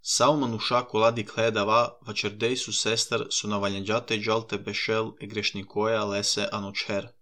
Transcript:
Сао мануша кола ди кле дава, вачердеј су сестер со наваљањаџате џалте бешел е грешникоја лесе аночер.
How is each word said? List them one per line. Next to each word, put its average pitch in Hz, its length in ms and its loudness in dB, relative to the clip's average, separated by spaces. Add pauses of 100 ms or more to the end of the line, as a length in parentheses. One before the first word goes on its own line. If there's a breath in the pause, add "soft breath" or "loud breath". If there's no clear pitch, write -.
Сао 139 340 4
мануша 123 540 0
кола 113 220 6
ди 113 120 -4
кле 113 260 0
дава, 110 560 2
вачердеј 110 500 -2
су 113 160 -6
сестер 113 580 0
со - 160 -2
наваљањаџате 101 800 0
џалте 110 320 0
бешел 110 640 -2
е - 60 -10
грешникоја 104 840 -2
лесе 101 420 0
аночер. 98 680 -6